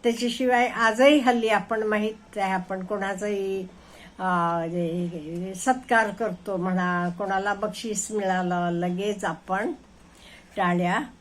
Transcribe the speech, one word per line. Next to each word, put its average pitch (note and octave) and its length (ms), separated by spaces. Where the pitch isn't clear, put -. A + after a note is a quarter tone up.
त्याच्याशिवाय A#3+ 640
आजही A#3 520
हल्ली A#3 280
आपण G#3+ 360
माहीत G#3+ 540
आहे, G3 160
आपण F#3 320
कोणाचाही, G3 800
अ, E3+ 460
जे, E3+ 880
सत्कार A#3 540
करतो G3 480
म्हणा, F3+ 520
कोणाला G3 440
बक्षीस G#3 580
मिळालं, F3+ 600
लगेच F#3 540
आपण F#3+ 460
टाळ्या F3+ 420